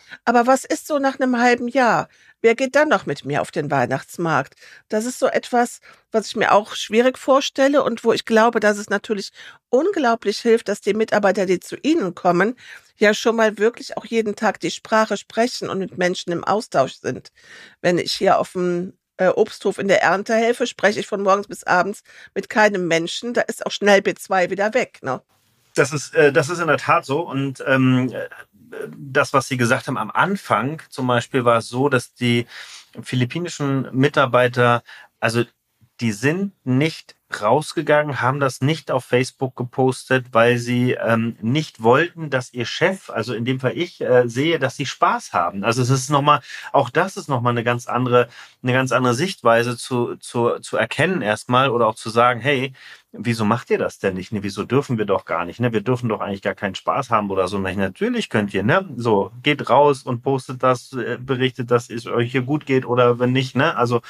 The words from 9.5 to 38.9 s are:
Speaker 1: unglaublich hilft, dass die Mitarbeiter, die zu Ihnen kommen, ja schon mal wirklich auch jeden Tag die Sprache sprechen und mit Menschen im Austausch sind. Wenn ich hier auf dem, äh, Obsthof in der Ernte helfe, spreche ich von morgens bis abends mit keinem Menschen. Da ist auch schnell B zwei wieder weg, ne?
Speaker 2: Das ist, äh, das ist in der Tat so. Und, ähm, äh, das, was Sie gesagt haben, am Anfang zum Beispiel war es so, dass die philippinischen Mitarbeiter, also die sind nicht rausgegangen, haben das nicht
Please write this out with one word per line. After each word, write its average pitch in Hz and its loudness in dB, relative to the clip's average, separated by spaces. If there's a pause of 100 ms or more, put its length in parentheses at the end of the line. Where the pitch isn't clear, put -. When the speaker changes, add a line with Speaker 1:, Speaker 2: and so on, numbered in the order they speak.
Speaker 1:
unglaublich 254 0
hilft, 233 2
dass 202 -4
die 196 2
Mitarbeiter, 208 2
die 180 0
zu - -14
Ihnen 247 0
kommen, 185 2 (420)
ja 208 4
schon 226 0
mal 220 0
wirklich - -2
auch - -10
jeden 220 -2
Tag 202 -2
die 165 -4
Sprache 220 -2
sprechen - -4
und 185 -6
mit 185 -8
Menschen 180 -2
im 165 -4
Austausch 185 0
sind. - -8 (480)
Wenn 180 2
ich - -2
hier 190 4
auf - -2
dem, 180 -4 (220)
äh, 185 2
Obsthof - 0
in 196 -2
der 185 6
Ernte 196 0
helfe, 233 0
spreche 196 0
ich - -6
von 196 -6
morgens 196 2
bis - -16
abends 180 0 (320)
mit 202 -6
keinem 202 2
Menschen. 170 -2
Da 196 2
ist - -8
auch 196 -6
schnell 202 4
B 196 -2
zwei 185 -2
wieder 196 -2
weg, - -4
ne? 131 -6 (520)
Speaker 2:
Das 143 2
ist, - -8
äh, 151 6
das 143 2
ist 175 -4
in 170 -4
der 143 2
Tat 160 0
so. 139 -4
Und, 139 -6
ähm, 127 2
äh, 95 -8 (680)
das, 139 -2
was 131 2
Sie 131 -4
gesagt 123 0
haben, 127 -4
am 104 -6
Anfang 147 -2
zum 127 -6
Beispiel 123 0
war 117 4
es 113 -8
so, 127 0
dass 127 -2
die 120 0 (560)
philippinischen 135 -4
Mitarbeiter, 123 2 (380)
also 117 0 (560)
die 117 -2
sind 156 -2 (120)
nicht 135 -2 (260)
rausgegangen, 147 0
haben 131 0
das 135 -2
nicht 156 -2